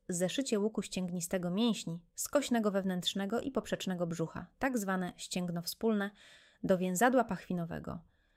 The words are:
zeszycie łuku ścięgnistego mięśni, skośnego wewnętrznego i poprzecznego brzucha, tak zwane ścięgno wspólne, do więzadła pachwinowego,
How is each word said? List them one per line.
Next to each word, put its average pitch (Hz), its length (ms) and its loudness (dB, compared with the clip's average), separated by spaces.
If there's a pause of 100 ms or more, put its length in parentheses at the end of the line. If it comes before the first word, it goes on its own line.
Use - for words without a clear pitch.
zeszycie 185 500 0
łuku 214 220 0
ścięgnistego 180 680 -4
mięśni, 190 520 0 (120)
skośnego 233 560 2
wewnętrznego 190 680 -2
i 269 100 -4
poprzecznego 185 560 -2
brzucha, 170 400 -4 (120)
tak 254 180 0
zwane 185 400 0
ścięgno 175 440 -4
wspólne, 208 500 0 (520)
do 185 140 6
więzadła 196 460 6
pachwinowego, 170 760 -4 (380)